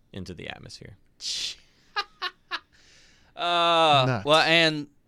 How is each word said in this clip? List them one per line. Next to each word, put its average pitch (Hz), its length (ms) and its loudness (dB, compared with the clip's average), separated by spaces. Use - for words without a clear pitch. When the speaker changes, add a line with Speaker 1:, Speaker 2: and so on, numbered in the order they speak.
Speaker 1:
into 90 220 -14
the - 140 -16
atmosphere. - 480 -18
Speaker 2:
<laughs> - 360 -8
Uh, 165 720 2
Speaker 3:
Nuts. 120 200 -4
Speaker 2:
well, 156 160 4
and 156 440 2